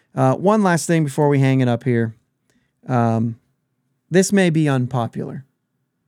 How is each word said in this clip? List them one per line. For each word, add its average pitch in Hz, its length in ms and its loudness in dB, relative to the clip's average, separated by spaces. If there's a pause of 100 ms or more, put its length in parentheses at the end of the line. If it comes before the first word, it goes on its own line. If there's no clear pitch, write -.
(140)
Uh, 131 220 0
one 208 260 0
last 175 240 0
thing 165 180 0
before 143 260 0
we 143 100 2
hang 135 220 2
it 123 60 0
up 120 160 -2
here. 117 300 -2 (760)
Um, 117 520 0 (720)
this 190 200 2
may 190 200 2
be 151 180 0
unpopular, 127 760 -4 (640)